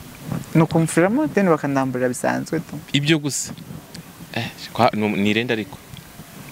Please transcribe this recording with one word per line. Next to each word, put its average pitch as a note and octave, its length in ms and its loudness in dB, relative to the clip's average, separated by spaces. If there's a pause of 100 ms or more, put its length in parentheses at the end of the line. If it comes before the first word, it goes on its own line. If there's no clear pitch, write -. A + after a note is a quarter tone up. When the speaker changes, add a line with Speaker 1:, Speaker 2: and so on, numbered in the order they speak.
(560)
Speaker 1:
Ni D#3+ 80 8
ukumfuramo, F3 640 2
then G3 240 4
bakandamburira C3+ 560 2
bisanzwe B2+ 560 -2
tu. - 160 -10 (160)
Speaker 2:
Ibyo D3 240 4
gusa. C#3+ 320 -4 (800)
Eh, A2 160 -4 (240)
kwa-, A#2 240 4
ni, G#2+ 80 0 (160)
ni G#2 100 4
irende A2+ 240 2
ariko. G#2 220 -4 (760)